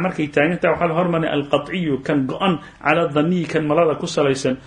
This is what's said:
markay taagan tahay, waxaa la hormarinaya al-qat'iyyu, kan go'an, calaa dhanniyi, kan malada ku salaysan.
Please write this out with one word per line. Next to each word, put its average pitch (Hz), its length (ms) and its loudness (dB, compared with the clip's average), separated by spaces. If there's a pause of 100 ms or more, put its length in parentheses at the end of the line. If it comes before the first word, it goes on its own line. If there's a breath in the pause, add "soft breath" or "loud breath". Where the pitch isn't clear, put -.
markay 165 260 -2
taagan 160 320 2
tahay, 170 160 2
waxaa 175 100 0
la 165 60 0
hormarinaya 165 400 0
al-qat'iyyu, 147 600 -2 (100)
kan 151 140 0 (100)
go'an, 185 240 0 (240 loud breath)
calaa 165 320 2
dhanniyi, 160 400 0
kan 156 160 0
malada 151 320 2
ku - 80 -8
salaysan. 139 500 0 (120 loud breath)